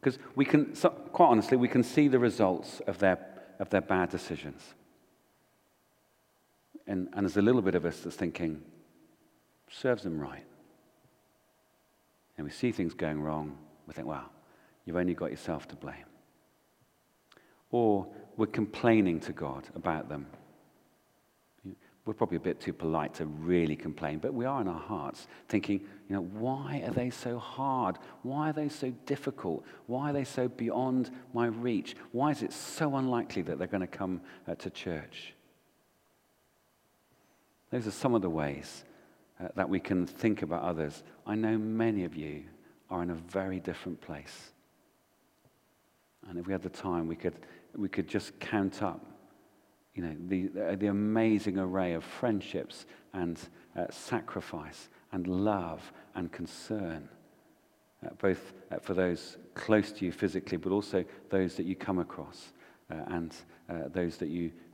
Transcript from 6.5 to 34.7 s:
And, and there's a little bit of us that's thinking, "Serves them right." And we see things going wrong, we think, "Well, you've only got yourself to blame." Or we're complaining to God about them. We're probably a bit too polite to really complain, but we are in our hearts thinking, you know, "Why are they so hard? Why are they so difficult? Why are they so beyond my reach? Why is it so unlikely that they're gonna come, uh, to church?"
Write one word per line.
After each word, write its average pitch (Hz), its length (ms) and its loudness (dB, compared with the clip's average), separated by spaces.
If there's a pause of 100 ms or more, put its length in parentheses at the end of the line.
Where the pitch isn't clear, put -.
And, 92 260 -2
and 101 120 2
there's 95 120 0
a 101 40 8
little 117 220 8
bit 90 100 6
of 82 120 4
us 80 160 -2
that's 85 140 -8
thinking, 80 480 -2 (1040)
"Serves - 360 0
them 82 160 -2
right." - 260 -8 (1900)
And 73 80 -4
we 71 60 -6
see 123 200 2
things 85 220 0
going 76 260 -2
wrong, 76 380 -4 (300)
we 76 60 -16
think, - 140 -8
"Well, - 240 -8 (540)
you've 85 100 -6
only 90 200 2
got 82 160 -2
yourself 78 380 -6
to - 60 -14
blame." - 300 -12 (1700)
Or 107 420 4 (240)
we're 110 80 4
complaining 107 760 4
to - 120 -8
God 69 400 -6
about 82 340 -2
them. 71 200 -8 (1800)
We're 107 80 -2
probably 87 240 2
a 76 40 0
bit 73 180 0
too 92 120 -4
polite 80 440 0
to 80 100 -4
really 80 500 2
complain, 78 440 -6
but 143 140 -2
we 120 120 -2
are 135 160 0
in 98 60 0
our 82 120 -4
hearts 76 480 -8 (200)
thinking, 101 320 2 (280)
you 101 80 -2
know, 98 60 0
"Why 131 640 -4
are 117 60 -2
they 123 180 0
so 120 300 -4
hard? 127 580 -2 (240)
Why 147 280 0
are 151 40 0
they 151 160 0
so 131 220 -2 (160)
difficult? 131 580 -2 (220)
Why 139 240 0
are - 20 0
they 139 100 0
so 123 240 0
beyond 123 640 0 (240)
my 117 140 4
reach? 117 480 0 (160)
Why 135 180 4
is 139 140 0
it - 100 -4
so - 420 -2
unlikely 123 460 0
that 80 160 -2
they're 90 100 -2
gonna 92 200 -2
come, 92 340 -4 (260)
uh, 87 80 -4
to - 140 -8
church?" - 640 -8 (2500)